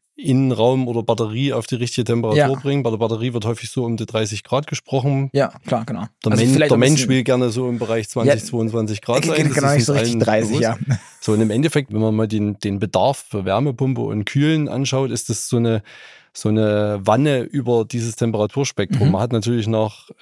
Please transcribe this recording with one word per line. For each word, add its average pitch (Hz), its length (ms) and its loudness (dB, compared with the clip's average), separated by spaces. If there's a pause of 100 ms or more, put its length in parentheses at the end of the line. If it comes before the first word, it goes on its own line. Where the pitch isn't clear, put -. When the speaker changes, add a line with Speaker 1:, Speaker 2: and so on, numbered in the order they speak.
(160)
Speaker 1:
Innenraum 131 680 2
oder 117 160 -2
Batterie 117 500 -2
auf 117 140 -4
die - 80 -4
richtige 120 300 -4
Temperatur 117 340 0
Speaker 2:
Ja. 139 160 4
Speaker 1:
bringen. 139 300 -2
Bei 117 60 0
der 110 80 -2
Batterie 113 340 -2
wird 113 140 -4
häufig 117 220 -4
so 127 160 -4
um 117 120 -2
die 110 100 -6
dreißig 107 380 -4
Grad 139 240 -2
gesprochen. 135 640 -2
Speaker 2:
Ja, 139 200 0 (140)
klar, 113 180 -2
genau. 107 200 -6 (200)
Speaker 1:
Der 110 60 2
Speaker 2:
Also 107 140 4
Speaker 1:
Men-, 131 100 4
Speaker 2:
vielleicht 151 160 4
Speaker 1:
der 123 60 6
Speaker 2:
ein 117 40 4
Speaker 1:
Mensch 131 200 6
Speaker 2:
bisschen 123 80 0
Speaker 1:
will 131 160 2
gerne 127 260 2
so 123 180 -2
im 120 120 -4
Bereich 113 280 -2
zwanzig, 117 260 2
Speaker 2:
Ja, 104 120 -2
Speaker 1:
zweiundzwanzig 113 540 -2
Grad 127 220 0
Speaker 2:
ge-, 160 80 -2
Speaker 1:
sein. 156 80 0
Speaker 2:
ge-, 151 100 2
Speaker 1:
Das 135 60 0
Speaker 2:
genau, 147 160 2
Speaker 1:
ist 147 40 2
Speaker 2:
nicht 131 120 4
so 143 60 0
Speaker 1:
uns 143 100 2
Speaker 2:
richtig 120 120 0
Speaker 1:
allen 110 100 -2
Speaker 2:
dreißig, 110 360 0
Speaker 1:
bewusst. - 20 2 (260)
Speaker 2:
ja. 127 80 0 (240)
Speaker 1:
So, 107 120 -2
und 107 80 4
im 110 100 2
Endeffekt, 139 420 0
wenn 107 80 0
man 110 140 2
mal 110 140 0
den, 104 320 -2
den 101 180 -2
Bedarf 101 500 0
für 98 160 -6
Wärmepumpe 123 580 0
und 107 220 -4
Kühlen 151 440 0
anschaut, 131 420 -2
ist 117 200 -6
das - 180 -6
so 123 80 0
eine, 113 260 2 (500)
so - 160 -6
eine 104 540 2
Wanne 127 380 4
über 120 440 0
dieses 117 300 -4
Temperaturspektrum. 110 920 0
Speaker 2:
Mhm. 170 60 4
Speaker 1:
Man 98 60 0
hat 120 120 -2
natürlich 113 340 0
noch, 110 440 -2 (120)